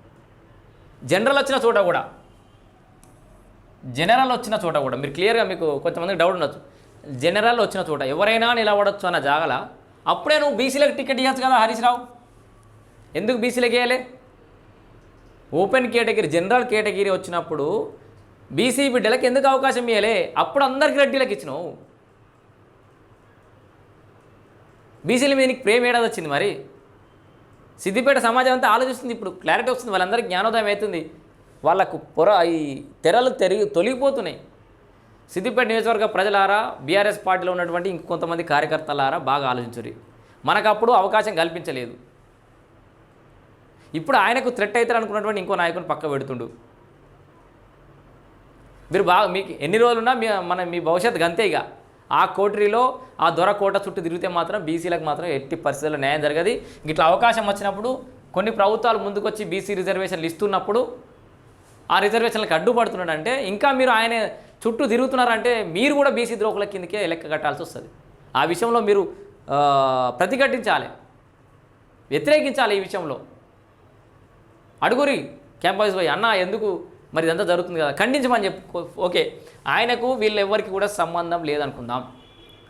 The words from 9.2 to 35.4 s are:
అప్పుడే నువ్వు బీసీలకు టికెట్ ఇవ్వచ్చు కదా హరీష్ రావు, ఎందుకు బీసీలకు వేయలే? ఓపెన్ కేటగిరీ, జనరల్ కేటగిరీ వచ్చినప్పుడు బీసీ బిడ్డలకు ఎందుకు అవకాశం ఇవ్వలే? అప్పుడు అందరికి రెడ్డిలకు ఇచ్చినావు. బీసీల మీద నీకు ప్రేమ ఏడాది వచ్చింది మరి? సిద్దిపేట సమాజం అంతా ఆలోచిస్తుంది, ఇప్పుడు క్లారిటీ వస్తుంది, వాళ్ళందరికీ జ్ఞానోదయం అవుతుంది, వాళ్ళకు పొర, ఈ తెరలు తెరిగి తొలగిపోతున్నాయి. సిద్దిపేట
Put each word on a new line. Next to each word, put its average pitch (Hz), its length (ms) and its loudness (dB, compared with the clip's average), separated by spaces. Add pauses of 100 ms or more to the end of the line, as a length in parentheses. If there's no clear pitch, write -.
అప్పుడే 294 320 2
నువ్వు 285 160 0
బీసీలకు 277 420 0
టికెట్ 262 220 -2
ఇవ్వచ్చు 262 260 0
కదా 262 100 4
హరీష్ 226 260 2
రావు, 247 380 0 (960)
ఎందుకు 220 220 -2
బీసీలకు 240 380 0
వేయలే? 247 320 0 (1500)
ఓపెన్ 220 380 2
కేటగిరీ, 226 360 2
జనరల్ 190 380 2
కేటగిరీ 202 440 0
వచ్చినప్పుడు 170 840 -4 (580)
బీసీ 247 380 2
బిడ్డలకు 247 360 2
ఎందుకు 254 220 2
అవకాశం 254 420 2
ఇవ్వలే? 208 480 0
అప్పుడు 277 260 2
అందరికి 269 360 2
రెడ్డిలకు 262 320 2
ఇచ్చినావు. 165 460 -8 (3250)
బీసీల 254 280 4
మీద 262 140 4
నీకు - 160 -2
ప్రేమ 240 220 4
ఏడాది 240 200 4
వచ్చింది 190 240 -4
మరి? 156 360 -2 (1120)
సిద్దిపేట 247 380 2
సమాజం 254 340 2
అంతా 254 180 2
ఆలోచిస్తుంది, 240 440 0
ఇప్పుడు 196 160 -8
క్లారిటీ 226 420 0
వస్తుంది, 247 200 -6
వాళ్ళందరికీ 190 360 0
జ్ఞానోదయం 214 380 0
అవుతుంది, 202 460 -4 (520)
వాళ్ళకు 170 340 2
పొర, 160 320 2 (140)
ఈ 156 400 -2 (200)
తెరలు 240 260 4
తెరిగి 208 360 0
తొలగిపోతున్నాయి. 240 760 -2 (920)
సిద్దిపేట 220 340 0